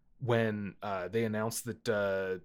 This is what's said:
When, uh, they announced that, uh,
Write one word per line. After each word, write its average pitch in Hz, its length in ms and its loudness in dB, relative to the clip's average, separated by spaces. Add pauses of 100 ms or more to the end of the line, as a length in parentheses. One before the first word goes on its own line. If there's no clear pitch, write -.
(200)
When, 110 640 0
uh, 95 280 -2
they 113 160 2
announced 107 400 -2
that, 117 240 -4
uh, 98 560 2